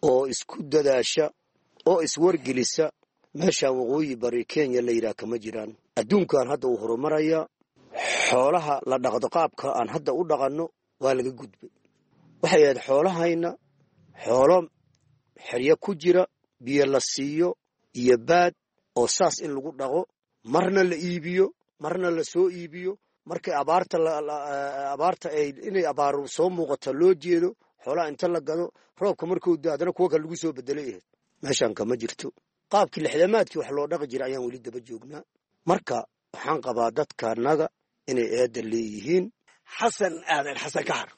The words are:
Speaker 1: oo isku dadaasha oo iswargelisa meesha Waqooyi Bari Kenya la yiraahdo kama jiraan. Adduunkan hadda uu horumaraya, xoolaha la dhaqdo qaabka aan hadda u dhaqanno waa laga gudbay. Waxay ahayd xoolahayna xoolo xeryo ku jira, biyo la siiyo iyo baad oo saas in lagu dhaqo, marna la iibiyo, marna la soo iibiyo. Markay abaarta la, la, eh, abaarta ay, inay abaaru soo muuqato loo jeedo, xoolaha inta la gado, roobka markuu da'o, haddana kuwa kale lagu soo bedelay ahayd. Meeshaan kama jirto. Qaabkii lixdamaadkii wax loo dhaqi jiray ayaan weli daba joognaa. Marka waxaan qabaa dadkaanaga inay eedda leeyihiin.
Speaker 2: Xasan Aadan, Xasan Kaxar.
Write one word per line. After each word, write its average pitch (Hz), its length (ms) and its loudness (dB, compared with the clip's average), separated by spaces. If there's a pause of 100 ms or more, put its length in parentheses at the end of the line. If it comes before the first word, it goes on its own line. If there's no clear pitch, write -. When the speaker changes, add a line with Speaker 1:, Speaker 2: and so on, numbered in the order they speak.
Speaker 1:
oo 131 260 4
isku - 320 -10
dadaasha 139 640 0 (600)
oo 175 180 6
iswargelisa 147 840 0 (480)
meesha 156 380 2
Waqooyi 131 440 0
Bari 120 280 -2
Kenya 127 380 0
la 120 100 0
yiraahdo 110 240 0
kama 113 220 -8
jiraan. 110 340 -10 (220)
Adduunkan 131 540 2
hadda 135 200 -2
uu 123 80 2
horumaraya, 151 640 0 (800)
xoolaha 147 540 2 (100)
la 131 140 0
dhaqdo 123 340 -2
qaabka 160 400 0
aan 117 160 -2
hadda 143 240 -4
u 151 160 0
dhaqanno 147 360 0 (360)
waa 135 160 2
laga 127 160 -4
gudbay. 117 380 -20 (720)
Waxay 165 220 6
ahayd 139 200 4
xoolahayna 170 680 2 (680)
xoolo 131 400 6 (840)
xeryo 131 360 2
ku - 200 -8
jira, 175 280 4 (360)
biyo 139 260 2
la 135 140 2
siiyo 147 480 -2 (460)
iyo 123 240 4
baad 175 340 4 (440)
oo 120 120 2
saas - 320 0
in 156 140 -8
lagu 139 180 -8
dhaqo, 135 280 -2 (440)
marna 180 400 2
la 175 120 0
iibiyo, 175 500 0 (340)
marna 175 300 -4
la 165 120 -2
soo 180 280 0
iibiyo. 175 420 -10 (340)
Markay 170 300 -6
abaarta 165 420 2
la, 160 220 0
la, 151 240 -6
eh, 139 480 -6
abaarta 165 380 0
ay, 151 180 0 (160)
inay 190 240 0
abaaru 143 400 0
soo 160 240 0
muuqato 143 400 -4
loo 175 240 6
jeedo, 170 320 2 (320)
xoolaha 156 300 -2
inta 147 180 -2
la 175 120 0
gado, 156 260 -4 (320)
roobka 185 280 -2
markuu 175 300 0
da'o, 156 160 -2
haddana 165 200 -2
kuwa 180 180 2
kale 156 120 2
lagu 160 140 -10
soo 160 160 -4
bedelay 135 320 -6
ahayd. 104 180 -10 (400)
Meeshaan 131 320 0
kama 117 220 -2
jirto. 113 320 -8 (440)
Qaabkii 196 280 2
lixdamaadkii 170 600 2
wax 127 120 -6
loo 143 160 -2
dhaqi 151 180 -4
jiray 131 220 -6
ayaan 131 160 -6
weli 123 160 -6
daba 120 200 -12
joognaa. 123 420 -16 (440)
Marka 170 320 0 (360)
waxaan 143 260 -2
qabaa 117 320 0
dadkaanaga 131 760 -2 (420)
inay 123 280 0
eedda 120 260 0
leeyihiin. 113 600 -2 (440)
Speaker 2:
Xasan 208 460 -2 (140)
Aadan, 147 320 -2
Xasan 151 240 -4
Kaxar. - 340 -4